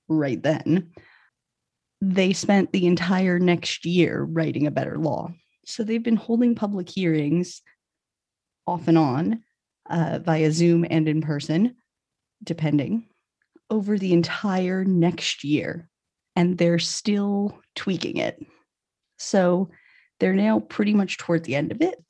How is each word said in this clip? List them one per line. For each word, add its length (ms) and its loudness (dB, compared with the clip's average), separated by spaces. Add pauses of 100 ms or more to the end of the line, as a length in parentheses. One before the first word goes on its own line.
right 340 -2
then, 480 0 (1120)
they 320 2
spent 380 2
the 140 2
entire 520 2
next 480 0
year 360 2
writing 440 -2
a 40 0
better 280 -4
law. 340 -4 (320)
So 180 -8
they've 200 -4
been 140 0
holding 380 2
public 360 -4
hearings 720 0 (1040)
off 200 -4
and 120 6
on, 440 0 (460)
uh, 340 -2
via 300 2
Zoom 380 4
and 180 2
in 140 0
person, 520 -2 (680)
depending, 640 -2 (640)
over 280 -2
the 140 0
entire 720 0
next 580 0
year. 460 -2 (480)
And 220 2
they're 200 4
still 800 -2 (160)
tweaking 440 -4
it. 260 -4 (720)
So 520 2 (500)
they're 140 2
now 260 2
pretty 320 -2
much 240 2
toward 280 -2
the 120 -2
end 160 -2
of 80 -4
it. 300 -2